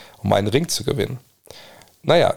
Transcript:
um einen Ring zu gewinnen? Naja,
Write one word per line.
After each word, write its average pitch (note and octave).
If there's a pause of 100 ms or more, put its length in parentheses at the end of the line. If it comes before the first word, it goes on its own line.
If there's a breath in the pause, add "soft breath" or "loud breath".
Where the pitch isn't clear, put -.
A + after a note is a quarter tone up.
(180 loud breath)
um G2+
einen G#2
Ring C#3+
zu -
gewinnen? B2 (840 loud breath)
Naja, D#3